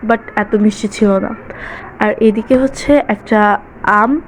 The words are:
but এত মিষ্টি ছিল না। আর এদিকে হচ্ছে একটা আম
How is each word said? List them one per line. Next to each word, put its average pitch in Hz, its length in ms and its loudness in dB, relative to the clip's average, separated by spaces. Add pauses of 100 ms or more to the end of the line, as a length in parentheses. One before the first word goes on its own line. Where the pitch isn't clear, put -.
but 226 100 2 (180)
এত 208 180 -2
মিষ্টি 208 340 2
ছিল 202 300 2
না। 208 160 -4 (640)
আর 214 220 0
এদিকে 220 360 2
হচ্ছে 269 520 2
একটা 208 500 0 (240)
আম 226 460 2